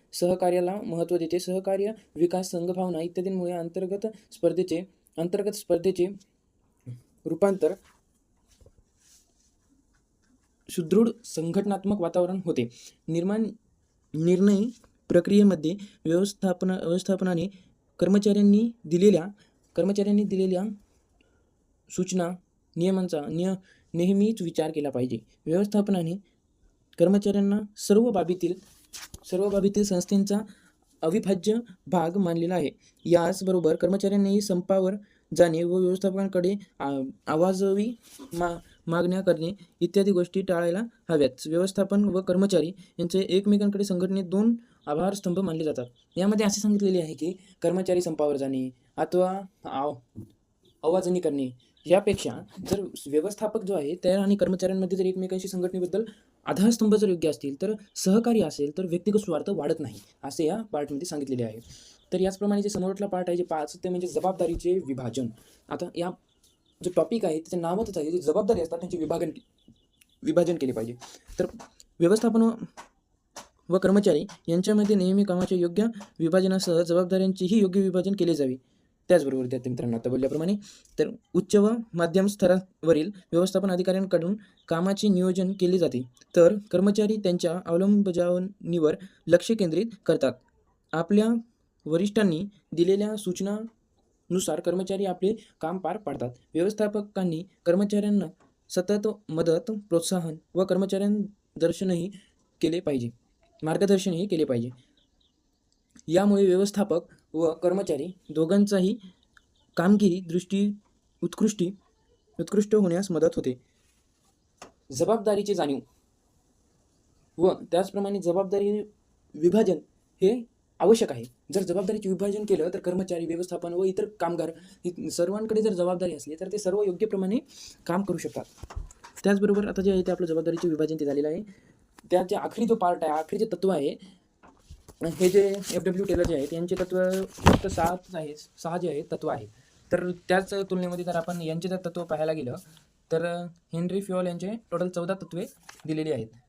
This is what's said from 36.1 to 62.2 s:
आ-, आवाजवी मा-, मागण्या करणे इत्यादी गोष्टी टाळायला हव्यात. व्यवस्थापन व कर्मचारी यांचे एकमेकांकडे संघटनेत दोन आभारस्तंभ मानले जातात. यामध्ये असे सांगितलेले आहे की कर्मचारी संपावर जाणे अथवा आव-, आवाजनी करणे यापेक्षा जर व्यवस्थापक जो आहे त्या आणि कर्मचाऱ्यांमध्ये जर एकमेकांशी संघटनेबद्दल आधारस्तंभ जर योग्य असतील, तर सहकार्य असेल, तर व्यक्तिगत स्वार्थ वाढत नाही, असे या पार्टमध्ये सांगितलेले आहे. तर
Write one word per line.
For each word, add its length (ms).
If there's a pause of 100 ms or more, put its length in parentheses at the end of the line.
आ-, 220 (260)
आवाजवी 680 (380)
मा-, 240 (300)
मागण्या 340
करणे 320 (280)
इत्यादी 300
गोष्टी 320
टाळायला 400 (280)
हव्यात. 360
व्यवस्थापन 580
व 160
कर्मचारी 520 (260)
यांचे 220
एकमेकांकडे 640
संघटनेत 400
दोन 320 (300)
आभारस्तंभ 520
मानले 260
जातात. 200 (320)
यामध्ये 300
असे 140
सांगितलेले 400
आहे 140
की 180 (300)
कर्मचारी 400
संपावर 340
जाणे 340 (260)
अथवा 440 (240)
आव-, 560 (640)
आवाजनी 380
करणे 300 (360)
यापेक्षा 460 (380)
जर 100 (260)
व्यवस्थापक 580
जो 100
आहे 200
त्या 280
आणि 140
कर्मचाऱ्यांमध्ये 640
जर 60
एकमेकांशी 440
संघटनेबद्दल 560 (420)
आधारस्तंभ 480
जर 140
योग्य 200
असतील, 340
तर 100 (220)
सहकार्य 460
असेल, 380
तर 80
व्यक्तिगत 320
स्वार्थ 320
वाढत 300
नाही, 200 (220)
असे 240
या 160
पार्टमध्ये 440
सांगितलेले 380
आहे. 160 (520)
तर 80